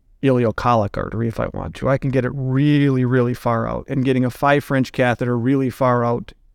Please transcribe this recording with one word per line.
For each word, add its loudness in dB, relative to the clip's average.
ileocolic 2
artery -4
if -6
I -2
want -8
to. -2
I 2
can -4
get 0
it -2
really, 2
really 2
far -2
out, -6
and -2
getting 2
a -2
five 2
French -2
catheter 0
really 0
far 0
out -4